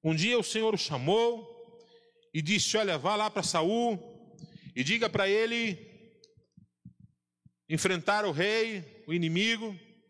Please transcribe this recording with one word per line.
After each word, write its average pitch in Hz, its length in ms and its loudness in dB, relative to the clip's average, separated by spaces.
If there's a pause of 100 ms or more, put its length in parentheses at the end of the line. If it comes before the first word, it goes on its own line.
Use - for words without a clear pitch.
Um 160 120 2
dia 220 240 2
o 220 40 2
Senhor 220 320 0
o 185 40 0
chamou 220 680 0 (840)
e 156 100 -2
disse: 196 340 0
"Olha, 196 220 2
vá 180 180 0
lá 214 140 0
pra 208 120 -4
Saul 208 920 -2 (380)
e 127 100 -2
diga 220 240 0
pra 196 200 0
ele 226 600 0 (1800)
enfrentar 185 560 0
o 190 80 0
rei, 208 760 -2
o 156 80 -4
inimigo 196 640 0 (320)